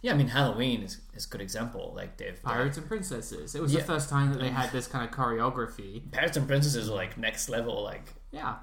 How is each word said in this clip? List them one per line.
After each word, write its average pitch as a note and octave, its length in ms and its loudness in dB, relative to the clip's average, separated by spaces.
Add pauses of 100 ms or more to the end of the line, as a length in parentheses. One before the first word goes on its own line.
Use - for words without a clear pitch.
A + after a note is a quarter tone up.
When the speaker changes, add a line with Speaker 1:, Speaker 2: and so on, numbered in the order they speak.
Speaker 1:
Yeah, B3 100 2
I C#3+ 40 6
mean, C3 120 8
Halloween A#2+ 540 4
is, F#2 160 -8 (160)
is - 120 -8
a - 20 -16
good G2 140 -8
example. G2 540 -6
Like, F#2+ 220 -10
they've F#2+ 240 -8
Speaker 2:
Pirates B2+ 360 2
and D#3 80 -8
Princesses. C#3 680 -4
It C#3+ 80 -2
was C#3+ 100 4
Speaker 1:
Yeah. D#3+ 80 4
Speaker 2:
the - 60 -2
first D3+ 220 0
time C#3 240 4
that C3 80 0
they B2+ 100 0
had B2+ 220 0
this B2+ 140 -2
kind B2 200 -4
of - 80 -8
choreography. A#2 1000 -2
Speaker 1:
Pirates D3+ 240 2
and C3+ 100 2
Princesses C#3 420 4
are, A2 60 0
like, G2 240 -2
next A2+ 300 -2
level, A#2 340 0
like - 320 -8 (160)
Speaker 2:
Yeah, A#3+ 320 -4